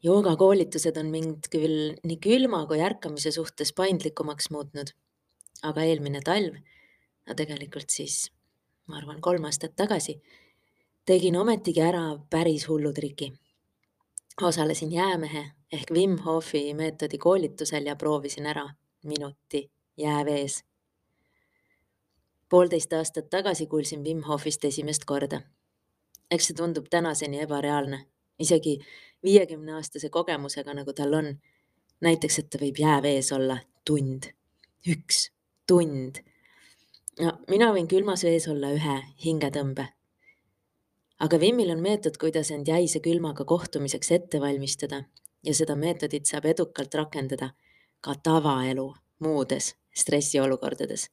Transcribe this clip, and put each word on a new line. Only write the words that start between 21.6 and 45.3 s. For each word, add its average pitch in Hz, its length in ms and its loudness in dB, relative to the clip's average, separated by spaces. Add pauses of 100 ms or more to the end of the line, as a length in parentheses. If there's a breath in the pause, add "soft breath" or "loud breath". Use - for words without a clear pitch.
Poolteist 175 440 4
aastat 160 360 -4
tagasi 180 380 -2
kuulsin 151 360 -4
Wim 156 200 -4
Hofist 147 420 -4
esimest 147 400 -4
korda. 143 360 -2 (880)
Eks 165 160 2
see 160 80 -6
tundub 160 340 -2
tänaseni 151 500 0
ebareaalne, 143 680 -2 (340)
isegi 156 400 2 (440 loud breath)
viiekümneaastase 156 840 2
kogemusega, 143 640 -4
nagu 139 200 -8
tal 143 200 0
on. 151 240 0 (640)
Näiteks, 160 380 2
et 147 100 -10
ta 143 100 -10
võib 143 200 -4
jäävees 143 520 4
olla 131 260 0 (280)
tund. 135 480 -2 (540)
Üks - 420 0 (380)
tund. 143 520 2 (1000 soft breath)
No, 170 180 0 (100)
mina 220 240 6
võin 175 160 2
külmas 190 400 2
vees 165 240 2
olla 143 240 -2
ühe 147 240 -2 (240)
hingetõmbe. 143 680 -2 (1300 soft breath)
Aga 160 200 2
Wimil 214 320 4
on 165 80 -2
meetod, 202 400 0
kuidas 156 320 -2
end 147 160 -4
jäise 160 320 2
külmaga 160 480 -2
kohtumiseks 156 640 -2
ette 170 300 2
valmistada, 139 600 -4 (400)